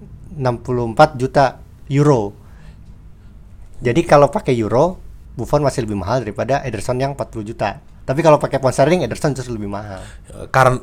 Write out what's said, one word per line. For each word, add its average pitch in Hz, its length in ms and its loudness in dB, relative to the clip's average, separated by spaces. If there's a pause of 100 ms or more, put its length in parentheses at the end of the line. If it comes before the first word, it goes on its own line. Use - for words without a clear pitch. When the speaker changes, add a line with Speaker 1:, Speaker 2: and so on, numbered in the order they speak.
(340)
Speaker 1:
enam 127 240 -2
puluh 120 320 -4
empat 147 260 4
juta 131 460 0 (260)
euro. 135 460 2 (1400)
Jadi 120 260 0
kalau 143 240 6
pakai 160 260 -2
euro, 120 460 2 (340)
Buffon 123 260 -2
masih 135 240 0
lebih 107 120 -4
mahal 101 260 -2
daripada 113 400 -4
Ederson 123 340 -6
yang 139 160 -2
empat 131 160 -8
puluh 113 180 -10
juta. 107 300 -6 (260)
Tapi 139 200 -2
kalau 156 160 6
pakai - 200 -2
pound 131 140 2
sterling, 156 300 2
Ederson 131 320 -2
justru 123 180 -8
lebih 104 160 -8
mahal. 101 320 -10 (480)
Speaker 2:
Karena, 127 360 4